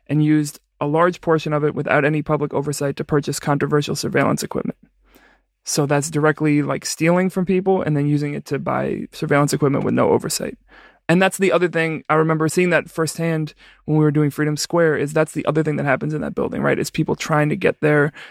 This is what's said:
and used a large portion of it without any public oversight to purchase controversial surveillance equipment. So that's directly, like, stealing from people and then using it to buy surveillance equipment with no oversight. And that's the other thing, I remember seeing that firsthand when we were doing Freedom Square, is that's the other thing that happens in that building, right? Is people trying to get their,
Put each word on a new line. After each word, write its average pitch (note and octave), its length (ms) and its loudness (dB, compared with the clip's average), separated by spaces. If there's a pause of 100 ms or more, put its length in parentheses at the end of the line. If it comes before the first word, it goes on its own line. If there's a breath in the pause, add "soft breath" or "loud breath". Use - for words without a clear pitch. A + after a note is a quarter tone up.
and D3+ 180 2
used D3+ 360 0 (200)
a D3 60 -2
large E3+ 340 2
portion D#3+ 320 0
of D3 120 0
it D3 100 -2
without D3 300 0
any D3+ 180 0
public D3 320 -2
oversight C#3+ 440 -2
to D#3 60 -6
purchase C#3+ 360 -2
controversial D3 560 0
surveillance - 480 -2
equipment. - 340 -6 (840 soft breath)
So D3 220 0
that's C#3+ 220 0
directly, D3+ 540 2
like, C#3 240 -4
stealing F3+ 440 0
from F#3 160 -2
people F#3+ 360 2
and D3+ 140 0
then C#3+ 100 0
using D3 280 0
it D3 100 -10
to C#3 160 -6
buy C3 500 -4
surveillance D3 420 0
equipment C#3 320 0
with A2 100 0
no B2 160 2
oversight. - 460 -2 (520 soft breath)
And F3+ 140 4
that's F#3+ 160 0
the F#3+ 140 4
other F3 160 2
thing, D#3+ 400 -2
I D#3 60 2
remember D#3 340 2
seeing F3+ 220 2
that D#3+ 200 0
firsthand D#3+ 640 -4 (300 soft breath)
when D3+ 120 0
we D#3 60 4
were D3+ 80 4
doing D3 180 2
Freedom D3+ 280 -2
Square, D#3+ 400 2
is D3 160 -2
that's D#3 200 0
the - 140 -6
other D#3 160 2
thing D3+ 140 -2
that C#3+ 100 -2
happens C#3+ 260 0
in D3+ 100 -6
that C#3+ 120 -6
building, - 280 -4
right? C#3 180 0
Is D3+ 100 -4
people - 240 -2
trying D3+ 340 0
to D3+ 80 -2
get F#3 240 0
their, D3+ 320 2 (180 loud breath)